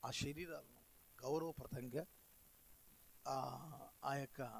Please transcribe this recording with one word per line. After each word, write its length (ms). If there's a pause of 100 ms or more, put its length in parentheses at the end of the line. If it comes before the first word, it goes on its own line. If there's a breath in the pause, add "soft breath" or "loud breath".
ఆ 40
శరీరాలను 720 (400)
గౌరవప్రదంగా, 840 (1200)
ఆ, 80 (680)
ఆ 100
యొక్క 260 (200)